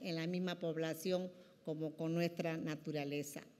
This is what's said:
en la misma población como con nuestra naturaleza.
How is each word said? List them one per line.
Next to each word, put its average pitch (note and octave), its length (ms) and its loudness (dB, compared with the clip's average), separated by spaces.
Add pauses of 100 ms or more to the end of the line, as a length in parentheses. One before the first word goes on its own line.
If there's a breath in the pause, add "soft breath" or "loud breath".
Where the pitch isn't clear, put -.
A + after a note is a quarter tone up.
en F3 160 -2
la E3 100 0
misma F3+ 320 0
población E3 720 2 (340 loud breath)
como D#3 320 -2
con D#3+ 160 0
nuestra E3+ 440 2
naturaleza. D3 840 -2 (160)